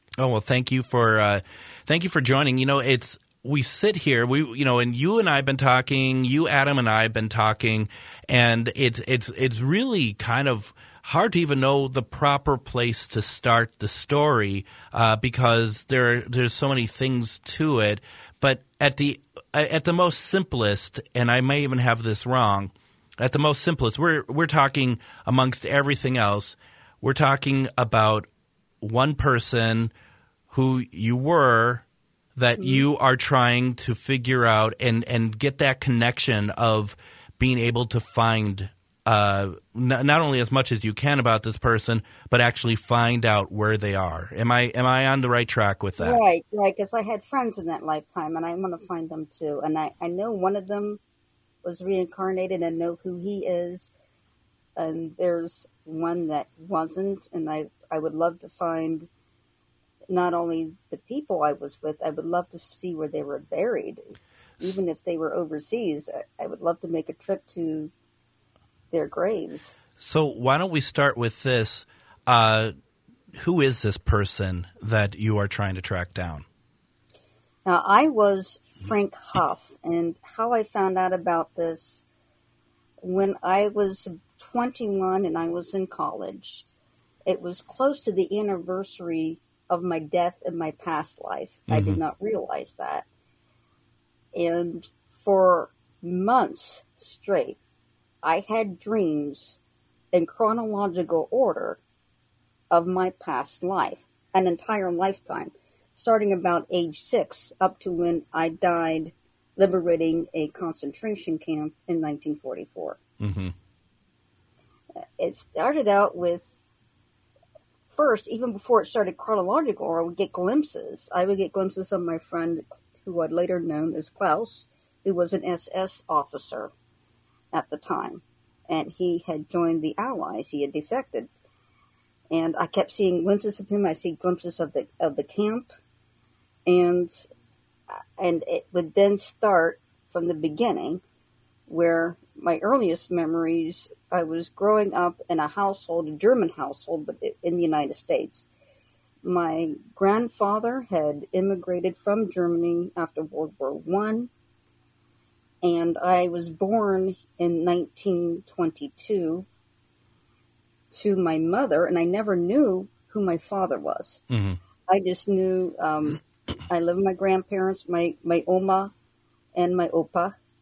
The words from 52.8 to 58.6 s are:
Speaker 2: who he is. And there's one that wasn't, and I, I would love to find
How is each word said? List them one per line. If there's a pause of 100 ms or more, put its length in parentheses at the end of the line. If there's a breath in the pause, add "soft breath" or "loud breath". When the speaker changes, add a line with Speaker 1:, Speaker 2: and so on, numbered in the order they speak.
Speaker 2:
who
he
is. (840)
And
there's (180)
one
that (100)
wasn't,
and
I, (240)
I
would
love
to
find (1000)